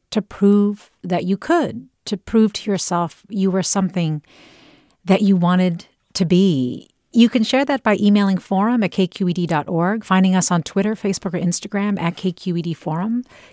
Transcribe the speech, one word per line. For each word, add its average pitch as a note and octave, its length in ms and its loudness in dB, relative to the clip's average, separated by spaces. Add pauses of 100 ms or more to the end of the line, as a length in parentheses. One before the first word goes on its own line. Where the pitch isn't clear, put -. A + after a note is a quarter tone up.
(120)
to G#3+ 100 -2
prove G3+ 680 0 (100)
that F3 220 -4
you F#3+ 120 -2
could, C4 520 -2 (160)
to G#3 120 -6
prove A3 360 0
to - 180 -8
yourself F3 580 -4
you F#3+ 220 0
were F#3 140 0
something E3+ 580 -2 (800)
that G3 180 2
you G3 140 4
wanted F3+ 500 0 (280)
to G3 100 0
be. D#3+ 640 2 (240)
You A#3 160 6
can A3 160 0
share C4 220 0
that C4+ 180 -2
by G#3+ 160 2
emailing G3+ 380 2
forum A3 440 0
at F3+ 80 0
K F#3 160 0
Q F#3 220 -4
E F3 40 -2
D F3 140 -2
dot D3+ 220 -2
org, F#3 340 -2
finding F#3+ 320 2
us F#3 160 0
on F3 140 0
Twitter, G#3+ 320 -2
Facebook, G3 300 -4
or F3 120 -6
Instagram G3 640 -2
at E3 160 -4
K F#3 160 -4
Q F3 240 -6
E F3 60 -4
D E3 120 -6
Forum, G3 480 -4 (300)